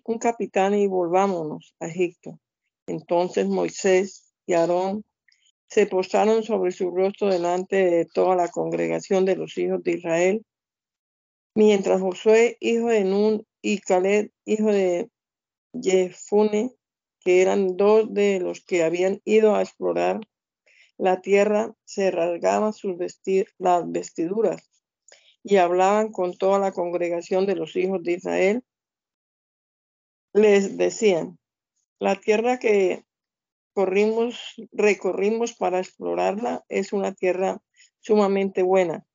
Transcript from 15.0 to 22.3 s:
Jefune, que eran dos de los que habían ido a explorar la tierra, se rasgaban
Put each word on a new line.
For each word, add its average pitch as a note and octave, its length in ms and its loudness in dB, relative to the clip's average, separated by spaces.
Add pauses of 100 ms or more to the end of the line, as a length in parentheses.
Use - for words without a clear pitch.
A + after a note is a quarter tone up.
Jefune, G#3 1000 0 (460)
que F#3 220 4
eran F#3+ 340 0
dos G#3+ 360 4
de G3+ 280 0
los E3+ 240 -8
que F3 180 0
habían F3+ 440 0
ido G#3+ 280 4
a G3 60 2
explorar F#3 600 -2 (800)
la F#3 220 0
tierra, G#3 540 0 (100)
se F#3+ 260 -2
rasgaban F#3 640 -2